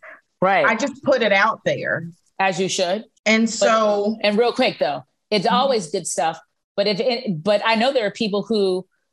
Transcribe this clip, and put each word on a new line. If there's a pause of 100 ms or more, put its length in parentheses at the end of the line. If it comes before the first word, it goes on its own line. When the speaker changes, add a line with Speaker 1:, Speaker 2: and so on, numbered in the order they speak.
(420)
Speaker 1:
Right.
Speaker 2:
I
just
put
it
out
there. (320)
Speaker 1:
As
you
should. (220)
Speaker 2:
And
Speaker 1:
But
Speaker 2:
so
Speaker 1:
and
real
quick,
though, (260)
it's
Speaker 2:
Mm-hmm.
Speaker 1:
always
good
stuff. (380)
But
if
it,
but
I
know
there
are
people
who (260)